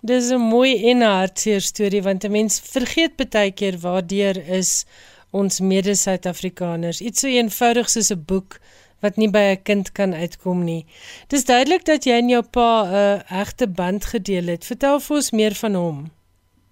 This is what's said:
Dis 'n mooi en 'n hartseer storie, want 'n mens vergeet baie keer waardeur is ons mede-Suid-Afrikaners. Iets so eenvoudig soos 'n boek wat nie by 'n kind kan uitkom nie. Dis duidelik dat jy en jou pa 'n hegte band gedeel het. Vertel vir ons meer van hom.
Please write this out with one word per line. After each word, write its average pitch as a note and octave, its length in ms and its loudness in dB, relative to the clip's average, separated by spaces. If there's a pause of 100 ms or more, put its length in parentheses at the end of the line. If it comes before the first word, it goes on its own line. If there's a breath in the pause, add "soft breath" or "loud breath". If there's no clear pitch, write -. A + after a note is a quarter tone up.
Dis B3 280 0
'n B3+ 80 2
mooi A#3 520 4
en B3 80 4
'n - 20 6
hartseer G3 600 2
storie, G3+ 400 -2
want F#3+ 220 -2
'n G3+ 80 -4
mens G#3+ 280 0
vergeet D#4+ 580 -2
baie G#3 340 0
keer F#3+ 260 -4
waardeur F#3 600 -2 (120)
is F#3 360 -2 (460 soft breath)
ons G3 280 -2
mede-Suid-Afrikaners. F3+ 1400 -2
Iets A#3 200 -6
so C4+ 60 -2
eenvoudig A#3+ 640 0
soos A3 220 0
'n E3+ 160 -6
boek F#3+ 320 -4 (420 soft breath)
wat G3+ 160 -2
nie A3 120 4
by G3+ 100 4
'n G3 240 2
kind G3+ 300 0
kan G3 200 -2
uitkom F3 500 -4
nie. E3 220 -4 (420 loud breath)
Dis C#4 180 0
duidelik C4+ 400 4
dat D#4 180 2
jy B3+ 80 2
en A#3+ 180 4
jou A#3+ 140 2
pa A#3 420 2
'n G3+ 400 2
hegte G3+ 420 -4
band F#3 380 -4
gedeel F#3+ 400 -4
het. E3+ 200 -6
Vertel C#4 340 0
vir D4 160 -4
ons C#4+ 160 -2
meer G#3+ 220 2
van G#3 200 -4
hom. D#3+ 380 -4 (600)